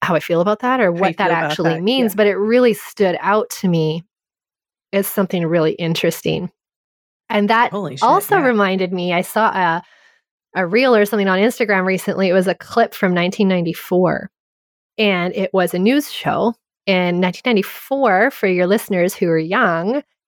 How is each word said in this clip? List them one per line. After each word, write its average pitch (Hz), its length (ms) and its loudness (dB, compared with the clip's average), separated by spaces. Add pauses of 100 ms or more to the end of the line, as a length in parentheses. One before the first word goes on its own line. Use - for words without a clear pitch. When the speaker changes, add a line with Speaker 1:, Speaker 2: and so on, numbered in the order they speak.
Speaker 1:
how 180 140 0
I 151 40 2
feel 165 220 -2
about 208 180 0
that 254 200 0
or 220 60 2
Speaker 2:
How 175 100 2
you 170 60 -6
Speaker 1:
what 185 160 0
that 190 100 0
Speaker 2:
feel 170 100 0
about 156 140 -2
Speaker 1:
actually 165 240 -2
Speaker 2:
that, 165 80 -6
Speaker 1:
means, 233 300 0
Speaker 2:
yeah. - 40 -10
Speaker 1:
but 208 100 4
it 190 100 2
really 226 360 2
stood - 460 -2
out 196 300 0 (120)
to 190 60 0
me 165 360 0 (920)
as 196 140 0
something 185 380 -2
really 160 280 0
interesting. 165 760 -4 (800)
And 208 200 0
that 226 220 2
Speaker 2:
Holy 165 260 -6
shit, 208 60 -2
Speaker 1:
also 381 340 2
Speaker 2:
yeah. 302 100 2
Speaker 1:
reminded 190 460 0
me, 180 200 -2
I 175 80 0
saw 214 280 0
a, 175 340 0 (720)
a 185 120 -2
reel 247 280 2
or 208 100 4
something 202 240 0
on 185 100 2
Instagram 208 460 0
recently. 190 420 -2
It 175 60 2
was 185 140 4
a 175 80 0
clip - 380 -2
from 180 200 0
nineteen 180 340 0
ninety-four, 180 800 0 (680)
and 180 380 0
it 190 180 -4
was 180 200 2
a 175 60 -2
news 262 320 2
show. 196 440 -2 (320)
And 180 340 0
nineteen 180 240 -2
ninety-four, 240 840 0
for - 160 -4
your 180 200 2
listeners 190 480 0
who 175 140 0
are 160 80 2
young, 185 640 0 (240)